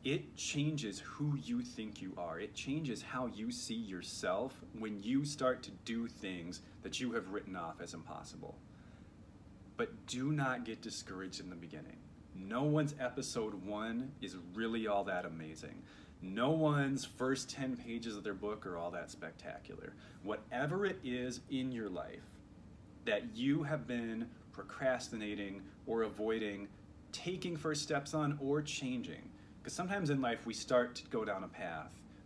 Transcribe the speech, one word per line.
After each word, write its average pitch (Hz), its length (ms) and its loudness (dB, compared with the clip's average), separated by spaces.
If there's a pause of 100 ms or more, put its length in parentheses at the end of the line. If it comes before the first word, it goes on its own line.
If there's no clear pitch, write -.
It 143 320 0
changes 143 640 2
who 147 380 0
you 120 240 2
think 107 380 -6
you 92 160 -6
are. 85 240 -2
It 104 140 -4
changes 139 480 0
how 127 240 0
you 110 240 -2
see 120 240 -2
yourself 98 880 0 (160)
when 107 240 -2
you 131 240 6
start 131 380 4
to - 80 -8 (120)
do 117 240 0
things 90 540 -6 (220)
that - 160 -4
you 120 140 2
have 95 160 0
written 98 260 -2
off 82 260 -4
as 87 140 -6
impossible. - 640 -8 (1160)
But 113 280 0
do 131 260 2
not 131 340 2
get 113 160 -4
discouraged 92 580 -6
in 92 100 -8
the 87 60 -8
beginning. 78 420 -10 (380)
No 101 280 2
one's 151 360 6
episode 113 680 0
one 113 460 0 (100)
is 92 140 -6 (180)
really 113 320 2
all 101 200 4
that 90 200 2
amazing. 80 560 -8 (400)
No 104 300 4
one's 143 540 6
first 131 440 2
ten 131 280 0
pages 117 380 -2
of 101 80 -6
their 101 120 0
book 104 320 -2
are 87 100 -2
all 85 140 0
that 85 180 -4
spectacular. - 840 -8 (260)
Whatever 151 640 2
it 185 180 2
is 123 360 0 (100)
in 131 220 2
your 113 180 0
life - 380 -4 (760)
that 107 300 4
you 139 280 6
have 139 240 2
been 117 400 2 (240)
procrastinating 104 1120 0 (240)
or 113 160 4
avoiding 104 640 2 (440)
taking 175 460 0
first 147 240 2
steps 143 320 0
on 147 260 4
or 139 220 4
changing, 127 680 -2 (320)
'cause - 100 -4
sometimes 185 360 2
in 139 120 6
life 120 240 2
we 113 80 0
start 123 420 6
to - 120 -8
go 110 180 2
down 95 180 0
a 92 40 -4
path, 85 520 -6 (260)